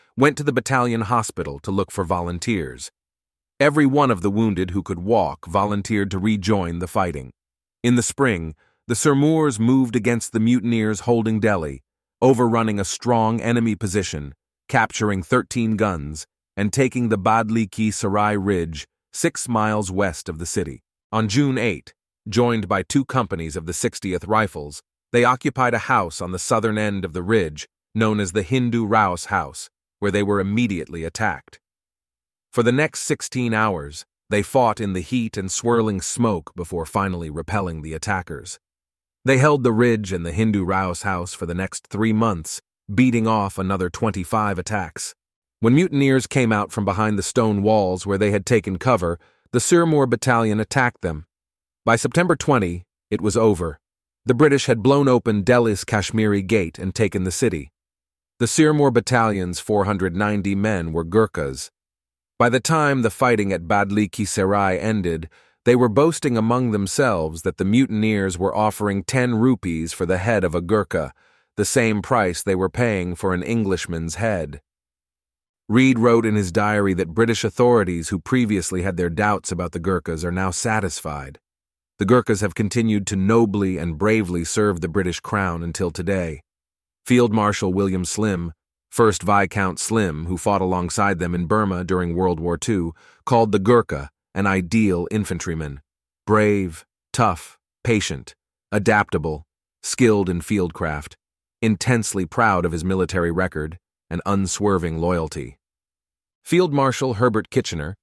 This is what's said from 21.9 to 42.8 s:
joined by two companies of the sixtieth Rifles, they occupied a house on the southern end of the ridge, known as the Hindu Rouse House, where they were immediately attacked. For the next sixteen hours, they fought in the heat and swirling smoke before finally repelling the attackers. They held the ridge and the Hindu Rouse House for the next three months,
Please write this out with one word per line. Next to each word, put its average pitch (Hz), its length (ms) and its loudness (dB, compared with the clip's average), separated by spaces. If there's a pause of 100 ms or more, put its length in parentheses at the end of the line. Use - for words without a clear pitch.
joined 110 420 0
by 98 120 0
two 135 220 0
companies 90 540 -4
of 82 80 -10
the 85 80 -8
sixtieth 90 520 -6
Rifles, 87 560 -2 (300)
they 120 140 4
occupied 127 480 0
a 113 60 0
house 101 420 -2
on 90 100 -6
the 92 80 -6
southern 110 380 0
end 101 260 -2
of 90 80 -6
the 87 120 -6
ridge, 87 440 -2 (260)
known 107 260 2
as 95 120 -2
the 101 120 0
Hindu 120 420 0
Rouse 101 400 0
House, 80 440 -6 (300)
where 101 120 0
they 104 120 2
were 101 160 0
immediately 98 640 -2
attacked. 85 560 -6 (920)
For 123 120 0
the 117 80 4
next 147 300 -2
sixteen 127 520 -4
hours, 92 520 -2 (240)
they 104 120 0
fought 117 380 0
in 101 140 -4
the 92 80 -4
heat 113 340 -4
and 95 160 -6
swirling 110 500 0
smoke 110 540 -2
before 87 300 -8
finally 90 440 -4
repelling 82 520 -6
the 78 120 -10
attackers. 82 640 -8 (680)
They 131 120 4
held 143 260 4
the 120 100 4
ridge 110 400 2
and 85 120 -4
the 85 60 -6
Hindu 101 320 0
Rouse 92 380 -2
House 90 320 -6
for - 120 -8
the 85 80 -6
next 92 340 -6
three 110 260 0
months, 107 480 -2 (300)